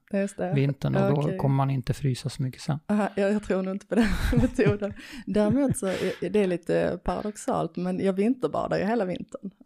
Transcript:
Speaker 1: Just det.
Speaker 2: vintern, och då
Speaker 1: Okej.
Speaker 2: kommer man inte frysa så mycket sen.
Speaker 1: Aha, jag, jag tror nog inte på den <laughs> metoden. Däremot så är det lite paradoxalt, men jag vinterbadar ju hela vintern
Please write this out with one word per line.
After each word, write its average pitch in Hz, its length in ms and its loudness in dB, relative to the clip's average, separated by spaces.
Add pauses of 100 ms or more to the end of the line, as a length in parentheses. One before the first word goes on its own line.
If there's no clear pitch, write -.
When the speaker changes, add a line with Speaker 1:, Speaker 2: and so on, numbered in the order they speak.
(120)
Speaker 1:
Just 196 240 -2
det. 180 180 -4
Speaker 2:
vintern, 139 420 0
och 139 180 4
då 147 80 2
Speaker 1:
Okej. 151 160 -2
Speaker 2:
kommer 135 180 2
man 135 140 2
inte 131 240 -2
frysa 131 340 -2
så - 140 -4
mycket 127 180 -4
sen. 147 260 -4
Speaker 1:
Aha, 208 300 0
jag, 196 160 2
jag 208 120 0
tror 190 180 0
nog 190 120 -4
inte - 120 -10
på - 80 -6
den 220 140 4 (140)
<laughs> - 100 2
metoden. 208 600 2 (340)
Däremot 214 500 2
så 196 100 -4
är 180 440 -2
det 202 160 4
lite 175 580 0
paradoxalt, 180 720 -4
men 180 240 -4
jag 190 120 2
vinterbadar 185 640 0
ju 175 60 0
hela 220 200 0
vintern - 460 -8 (160)